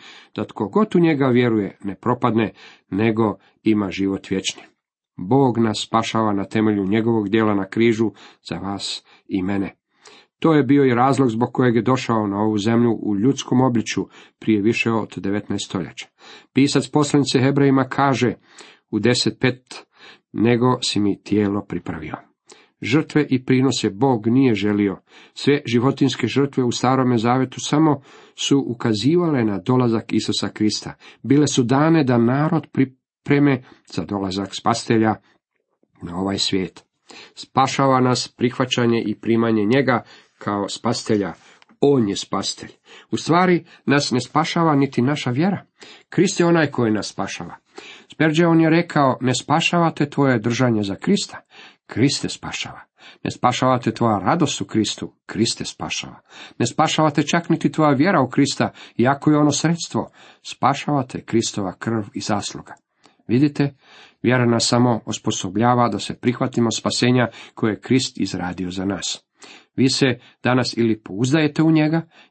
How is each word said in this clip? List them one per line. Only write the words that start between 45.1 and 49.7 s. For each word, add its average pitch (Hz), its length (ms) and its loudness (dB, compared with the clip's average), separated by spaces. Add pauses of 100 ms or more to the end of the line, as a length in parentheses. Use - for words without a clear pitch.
vjera. 165 360 -2 (420)
Krist 185 320 0
je 175 60 4
onaj 170 200 4
koji 120 260 0
nas 101 160 -4
spašava. - 480 -10 (560)
Spurgeon 160 480 4
je 160 100 4
rekao, 156 500 2
„Ne 127 120 0 (100)
spašavate 160 680 0